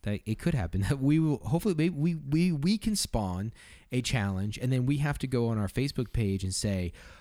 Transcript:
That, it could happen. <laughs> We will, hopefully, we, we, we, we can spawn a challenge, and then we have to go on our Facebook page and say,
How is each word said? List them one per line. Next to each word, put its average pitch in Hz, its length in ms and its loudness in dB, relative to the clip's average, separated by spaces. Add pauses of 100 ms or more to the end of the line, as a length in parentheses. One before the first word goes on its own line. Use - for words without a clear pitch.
That, 104 220 -4
it 110 140 -4
could 175 140 0
happen. 95 380 -2
<laughs> 143 80 -2
We 147 200 6
will, 156 200 2
hopefully, 175 340 0
we, 160 160 2
we, 165 260 0
we, 160 380 2
we 170 240 2
can 214 180 -2
spawn 98 560 -2 (400)
a 123 100 0
challenge, 101 560 -2
and 127 140 -2
then 127 140 2
we 143 120 2
have 143 220 0
to 131 80 -4
go 120 220 0
on 113 80 0
our 104 100 0
Facebook 131 460 -4
page 98 300 0
and 92 120 -4
say, 92 380 -2 (280)